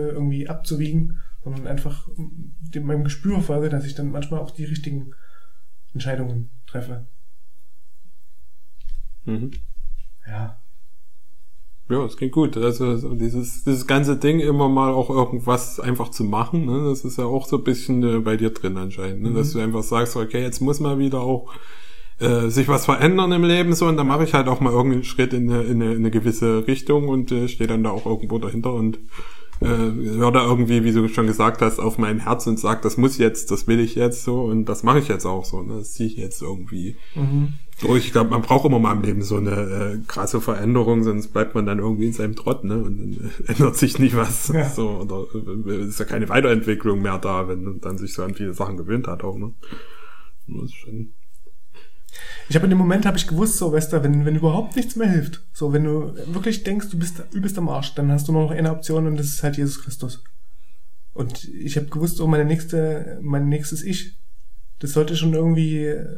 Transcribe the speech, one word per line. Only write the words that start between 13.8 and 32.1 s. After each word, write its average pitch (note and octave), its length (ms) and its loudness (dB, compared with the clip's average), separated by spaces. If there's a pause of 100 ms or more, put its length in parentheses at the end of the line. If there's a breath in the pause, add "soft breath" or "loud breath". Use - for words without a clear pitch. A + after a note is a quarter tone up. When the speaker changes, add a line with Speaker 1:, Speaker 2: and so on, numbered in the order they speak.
Speaker 2:
ganze C#3 300 4
Ding D3+ 240 4
immer C#3+ 280 4
mal C3+ 240 4
auch C3 160 0
irgendwas B2 680 0
einfach A#2+ 320 -2
zu - 140 -2
machen, A#2 420 0
ne? C3 220 0
Das C3+ 160 -2
ist B2+ 140 -6
ja B2 60 0
auch C3 220 0
so C#3+ 120 2
ein - 60 -4
bisschen, B2 380 0
äh, A#2 180 2
bei A2 160 2
dir A2 140 2
drin F#2+ 260 -2
anscheinend, F#2+ 460 -4
ne? A#2 100 0
Dass A2+ 220 2
Speaker 1:
Mhm. A#2 40 -2
Speaker 2:
du A2+ 60 0
einfach A2 200 0
sagst, A#2 320 0
okay, A#2 260 -2
jetzt B2 180 -4
muss C#3 200 2
mal C#3+ 180 0
wieder C3+ 220 0
auch, B2+ 340 -2 (640 loud breath)
äh, A#2 300 2
sich B2 180 2
was C#3 200 2
verändern F3+ 440 4
im F3 140 4
Leben, F3 300 4
so, E3+ 120 2
und D#3+ 120 4
dann C#3+ 100 2
mache D3 160 4
ich D#3 100 2
halt C3+ 140 4
auch B2+ 120 2
mal B2+ 120 4
irgendeinen B2 320 4
Schritt - 280 0
in B2 180 2
eine, A#2+ 120 2
in A#2 200 2
eine, A2+ 100 2
in A2+ 60 0
eine A2 120 2
gewisse A2 560 2
Richtung C#3+ 420 2
und, C3 220 0
äh, B2 160 0
stehe A#2+ 220 0
dann A2 160 2
da A2 60 0
auch G#2 160 -2
irgendwo A2 320 0
dahinter A2+ 340 -2
und, A2 260 0 (600 loud breath)
äh, - 60 2
hör A#2 640 2
da B2+ 120 6
irgendwie, A#2+ 380 4
wie A2+ 100 4
du A2 160 4
schon A2+ 180 2
gesagt A2 360 2
hast, A2 160 4
auf A2 200 0
mein A2 220 0